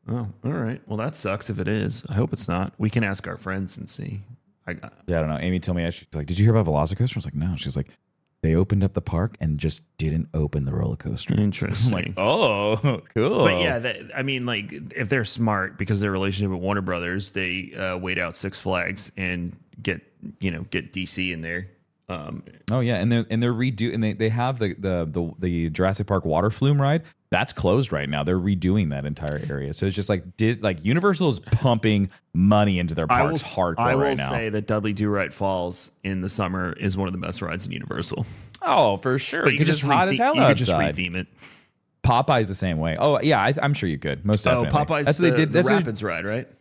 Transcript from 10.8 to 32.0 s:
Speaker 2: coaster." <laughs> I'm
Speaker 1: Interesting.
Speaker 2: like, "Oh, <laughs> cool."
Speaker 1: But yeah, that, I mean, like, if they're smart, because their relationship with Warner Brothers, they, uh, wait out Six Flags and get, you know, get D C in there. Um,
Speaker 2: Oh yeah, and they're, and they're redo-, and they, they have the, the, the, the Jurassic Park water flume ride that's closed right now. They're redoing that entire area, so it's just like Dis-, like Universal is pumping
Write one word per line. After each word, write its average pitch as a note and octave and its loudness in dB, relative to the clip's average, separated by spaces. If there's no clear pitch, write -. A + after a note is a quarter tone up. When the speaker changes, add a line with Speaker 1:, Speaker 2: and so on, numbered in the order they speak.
Speaker 2:
coaster." - -6
<laughs> - 4
I'm - 4
Speaker 1:
Interesting. G#2 2
Speaker 2:
like, F2+ -4
"Oh, A2 2
<laughs> - -20
cool." B2 4
Speaker 1:
But F2+ 4
yeah, B2 0
that, A#2 -4
I C3 -4
mean, C3 -2
like, G#2 -4
if A2+ -2
they're B2+ 2
smart, G#2 0
because G2 0
their G2+ 0
relationship F#2+ 0
with F2+ -4
Warner G2+ 0
Brothers, F#2 -4
they, F#2 -4
uh, F#2 -4
wait F2+ -4
out F2 -4
Six F#2+ -6
Flags F#2 -4
and F2+ -4
get, F2+ -4
you F#2+ -2
know, E2 -6
get - -6
D F#2 -4
C F#2 -4
in D#2+ -8
there. F2 -6
Um, D#2+ -10
Speaker 2:
Oh B2 2
yeah, A#2+ 2
and G2 2
they're, A#2 4
and A2+ 2
they're A#2+ 2
redo-, A#2 0
and A2+ 0
they, G#2+ 0
they A2 0
have B2 0
the, G2 0
the, F2+ 0
the, E2+ -2
the E2+ 0
Jurassic F#2+ 0
Park F#2+ 2
water E2+ 2
flume C#3 2
ride D3+ 2
that's G2 2
closed G#2+ 2
right C#2+ -2
now. D2 -2
They're F2+ 2
redoing F#2 2
that C#2 -4
entire D2 -4
area, C#2+ -4
so G2 -2
it's G2 0
just G2+ -2
like F2+ -2
Dis-, A2+ 2
like F#2 -2
Universal F3 2
is A2+ 0
pumping G#2+ 2